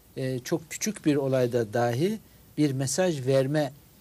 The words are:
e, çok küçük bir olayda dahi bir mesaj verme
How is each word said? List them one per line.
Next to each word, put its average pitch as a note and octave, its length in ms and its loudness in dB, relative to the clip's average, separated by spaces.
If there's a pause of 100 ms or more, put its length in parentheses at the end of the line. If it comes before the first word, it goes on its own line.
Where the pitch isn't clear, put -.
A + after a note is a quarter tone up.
(180)
e, C3 220 -4
çok D#3+ 300 -6
küçük - 360 -6
bir D3 100 4
olayda B2 580 0
dahi B2 460 0 (380)
bir D3 140 2
mesaj C#3 540 -2
verme C3+ 460 2 (300)